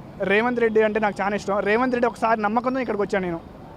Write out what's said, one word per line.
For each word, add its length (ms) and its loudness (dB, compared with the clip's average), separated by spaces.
రేవంత్ 380 2
రెడ్డి 220 4
అంటే 180 2
నాకు 220 0
చాలా 140 0
ఇష్టం. 240 -2
రేవంత్ 340 2
రెడ్డి 140 2
ఒకసారి 340 0
నమ్మకంతో 380 0
ఇక్కడికి 240 -2
వచ్చాను 220 0
నేను. 140 -4